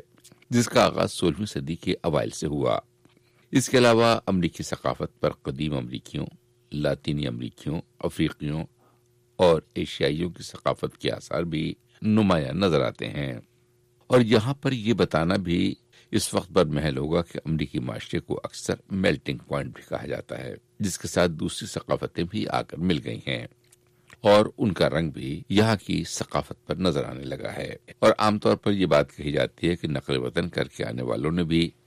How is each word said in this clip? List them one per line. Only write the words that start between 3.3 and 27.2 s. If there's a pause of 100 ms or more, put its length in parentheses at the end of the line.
اس
کے
علاوہ
امریکی
ثقافت
پر
قدیم
امریکیوں، (460)
لاطینی
امریکیوں، (180)
افریقیوں (680)
اور (120)
ایشیائیوں
کی
ثقافت
کے
آثار
بھی (280)
نمایاں
نظر
آتے
ہیں۔ (760)
اور
یہاں
پر
یہ
بتانا
بھی (360)
اس
وقت
بر
محل
ہوگا
کہ
امریکی
معاشرے
کو
اکثر (160)
میلٹنگ
پوائنٹ
بھی
کہا
جاتا
ہے، (240)
جس
کے
ساتھ
دوسری
ثقافتیں
بھی
آ
کر
مل
گئی
ہیں (720)
اور (120)
ان
کا
رنگ
بھی
یہاں (100)
کی
ثقافت
پر
نظر
آنے